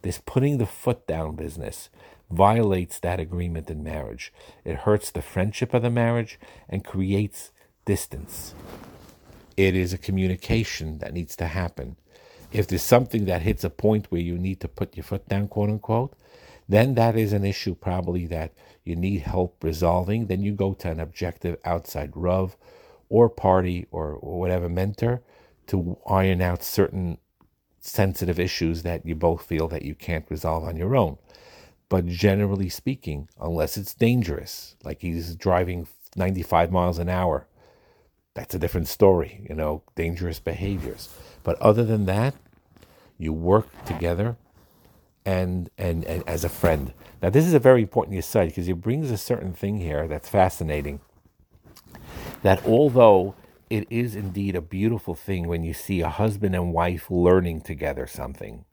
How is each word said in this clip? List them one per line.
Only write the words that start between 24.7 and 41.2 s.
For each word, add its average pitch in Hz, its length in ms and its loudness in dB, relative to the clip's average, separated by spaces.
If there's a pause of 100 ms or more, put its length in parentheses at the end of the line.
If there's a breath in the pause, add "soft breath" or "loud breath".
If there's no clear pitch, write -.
to 90 280 -2 (120)
iron 95 320 4
out 90 240 -2
certain 92 540 -2 (600)
sensitive 90 600 -2
issues 82 420 -2
that 85 240 -6
you 82 80 -4
both 82 280 0
feel 80 260 -2
that 78 140 -8
you 71 120 -8
can't 82 340 -6
resolve 80 360 -4
on 82 120 -8
your 95 200 -2
own. 87 220 0 (680 loud breath)
But 92 180 2
generally 98 600 2
speaking, 78 600 -8 (120)
unless 80 360 -2
it's 98 180 -10
dangerous, 113 880 0
like - 200 -10
he's 85 340 -6
driving 90 500 0 (300)
ninety-five 90 560 2
miles 87 260 2
an 87 100 -2
hour, 90 380 0 (880 soft breath)
that's - 200 -10
a 92 40 -2
different 87 300 -2
story, - 600 4
you 73 60 -10
know, 78 280 -4 (120)
dangerous 85 460 -4
behaviors. 82 680 -6 (340 loud breath)